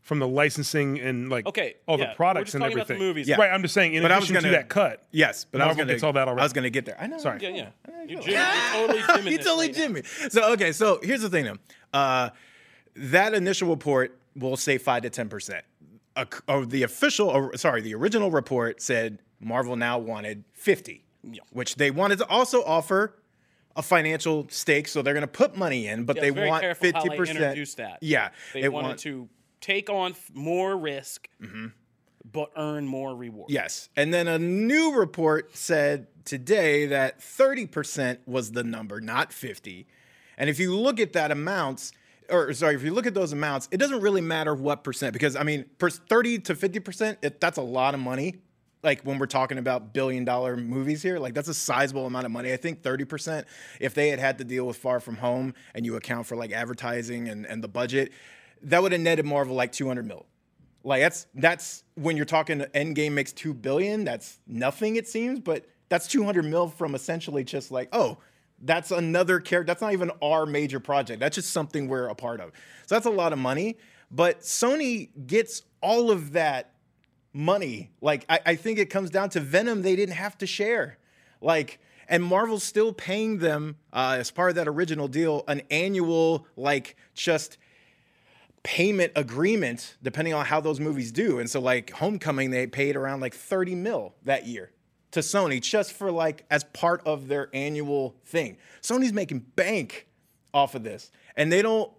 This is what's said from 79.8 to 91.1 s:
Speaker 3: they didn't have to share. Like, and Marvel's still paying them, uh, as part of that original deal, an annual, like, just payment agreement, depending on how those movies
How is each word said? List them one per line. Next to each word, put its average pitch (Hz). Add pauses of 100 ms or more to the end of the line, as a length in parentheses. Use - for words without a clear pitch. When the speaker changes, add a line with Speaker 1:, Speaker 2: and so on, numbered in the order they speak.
Speaker 3:
they 185
didn't 185
have 196
to 196
share. 202 (420)
Like, 156 (300)
and 170
Marvel's 196
still 214
paying 214
them, 151 (160)
uh, 131
as 120
part 180
of 165
that 165
original 151
deal, 151
an 143 (100)
annual, 165 (120)
like, 139 (160)
just - (1080)
payment 180
agreement, 147
depending 156
on 147
how 151
those 147
movies 139